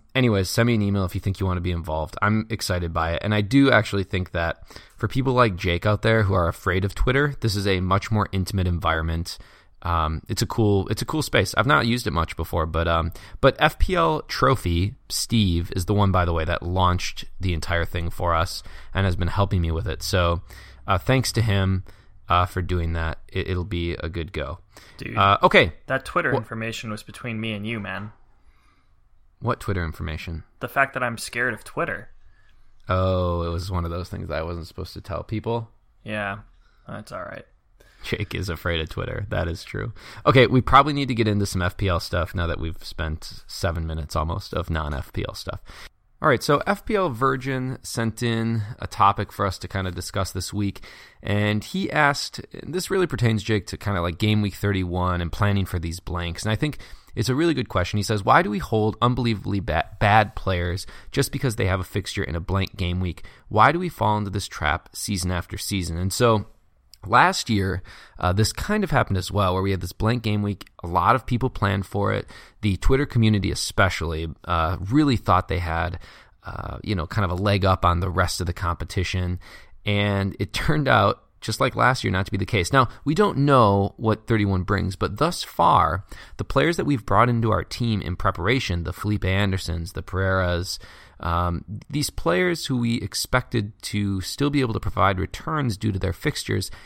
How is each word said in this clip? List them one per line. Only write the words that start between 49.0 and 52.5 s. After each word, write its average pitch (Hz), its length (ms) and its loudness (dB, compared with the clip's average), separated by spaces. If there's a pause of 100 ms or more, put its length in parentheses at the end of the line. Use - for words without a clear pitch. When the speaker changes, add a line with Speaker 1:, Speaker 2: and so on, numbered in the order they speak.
Speaker 1:
for - 140 -2
us 95 140 -2
to - 100 -12
kinda 92 220 -4
discuss 90 420 -6
this - 180 -6
week, 101 300 -4 (420)
and 104 400 0
he - 300 -6
asked, 143 480 0 (220)